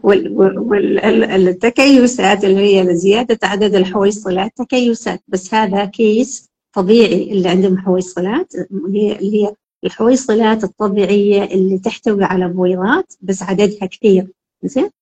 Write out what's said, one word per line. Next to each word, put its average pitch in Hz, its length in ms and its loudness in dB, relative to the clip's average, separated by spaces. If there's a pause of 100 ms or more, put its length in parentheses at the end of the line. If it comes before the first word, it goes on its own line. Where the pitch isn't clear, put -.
وال-، 202 280 2
وال-، 190 280 0
وال-، 208 460 0
ال-، 202 420 2
التكيسات 240 960 2
اللي 196 340 4
هي 180 160 0
زيادة 214 480 0
عدد 202 320 0
الحويصلات 196 800 -2
تكيسات، 233 720 -2
بس - 260 -6
هذا 202 320 0
كيس 220 640 -2 (240)
طبيعي 196 580 2
اللي 180 180 0
عندهم 185 280 2
حويصلات، 185 760 -4 (340)
هي، 208 320 -2
اللي 208 240 -2
هي 208 100 -4 (300)
الحويصلات 220 800 0
الطبيعية 202 800 0
اللي 190 360 0
تحتوي 208 440 -2
على 185 240 -2
بويضات 185 720 -2
بس 190 220 -6
عددها 196 420 -2
كثير، 190 420 0 (360)
زين؟ 262 260 -4 (120)